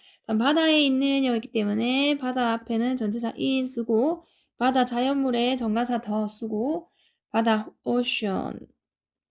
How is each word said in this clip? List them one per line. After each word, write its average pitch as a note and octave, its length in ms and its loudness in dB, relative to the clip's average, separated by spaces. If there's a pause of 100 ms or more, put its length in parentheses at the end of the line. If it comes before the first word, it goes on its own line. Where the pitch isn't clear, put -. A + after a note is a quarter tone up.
(260)
다음 A3 120 0
바다에 D4+ 420 4
있는 C#4 440 2
여기 A#3 280 -2
때문에 A#3+ 680 0
바다 B3+ 360 0
앞에는 A#3 420 -2
전치사 A3+ 420 -4
is C4 360 -2
쓰고 A#3+ 500 0 (340)
바다 B3+ 260 2
자연물에 B3+ 720 0
정관사 A#3 440 -2
더 G#3+ 260 -2
쓰고 A3+ 600 -4 (420)
바다 A3 400 2 (140)
ocean A#3+ 760 -2 (720)